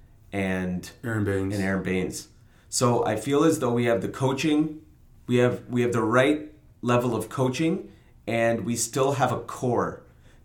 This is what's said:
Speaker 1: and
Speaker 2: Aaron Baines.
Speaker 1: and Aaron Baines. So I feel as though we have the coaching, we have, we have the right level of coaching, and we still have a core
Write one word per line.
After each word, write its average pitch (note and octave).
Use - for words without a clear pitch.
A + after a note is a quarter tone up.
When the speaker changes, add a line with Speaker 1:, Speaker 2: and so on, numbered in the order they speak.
Speaker 1:
and F#2
Speaker 2:
Aaron A2+
Baines. G2
Speaker 1:
and G2
Aaron F#2+
Baines. F#2
So A#2+
I G#2+
feel C#3
as E3
though A#2+
we A#2+
have A#2
the G2+
coaching, D3+
we B2
have, B2
we A#2+
have A#2+
the A2+
right C3
level A#2+
of G2+
coaching, D#3+
and A#2
we A#2
still C3+
have B2
a -
core G#2